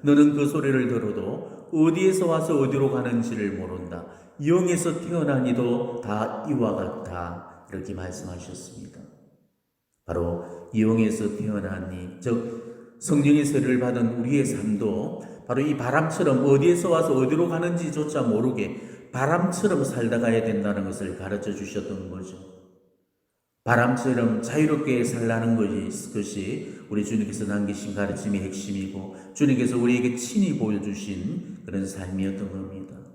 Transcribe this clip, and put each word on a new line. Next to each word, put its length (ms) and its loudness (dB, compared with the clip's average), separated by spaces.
너는 320 8
그 120 2
소리를 420 2
들어도 840 -4
어디에서 540 4
와서 320 2
어디로 320 4
가는지를 680 0
모른다. 480 -8
영에서 560 4
태어난 460 0
이도 540 0
다 480 -4
이와 260 2
같다." 960 -8
이렇게 240 -8
말씀하셨습니다. 1040 -12
바로 400 -2
영에서 600 2
태어난 560 -6
이, 280 -12
즉 800 -6
성령의 420 4
세례를 360 2
받은 400 0
우리의 240 2
삶도 800 -2
바로 120 2
이 160 2
바람처럼 680 2
어디에서 420 6
와서 280 4
어디로 320 4
가는지조차 760 -2
모르게 880 -2
바람처럼 720 2
살다 360 0
가야 240 4
된다는 400 0
것을 340 -6
가르쳐 340 -4
주셨던 580 -8
거죠. 260 -12
바람처럼 800 2
자유롭게 640 2
살라는 520 2
것이, 560 -2
것이 760 -6
우리 160 0
주님께서 420 -2
남기신 480 -2
가르침의 480 -2
핵심이고 760 -6
주님께서 440 2
우리에게 380 2
친히 420 0
보여주신 1080 -4
그런 200 -4
삶이었던 680 -6
겁니다. 440 -10